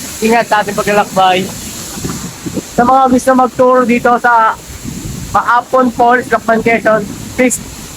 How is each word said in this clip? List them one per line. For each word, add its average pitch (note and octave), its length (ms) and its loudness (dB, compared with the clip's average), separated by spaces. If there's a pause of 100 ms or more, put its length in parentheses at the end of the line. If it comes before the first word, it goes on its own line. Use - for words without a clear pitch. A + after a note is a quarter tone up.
(200)
ingat A3+ 320 2
sa G#3 140 2
ating G3+ 100 -6
paglalakbay. F#3+ 720 2 (1300)
Sa A#3+ 80 2
mga C4 240 4
gusto B3+ 300 2
mag-tour B3+ 400 4 (100)
dito A#3+ 320 2
sa A#3 380 2 (760)
Maapon A#3+ 640 0
Falls, A#3+ 320 4
Lakban, A3+ 320 0
Quezon, A3 480 0 (320)
please B3 160 2 (420)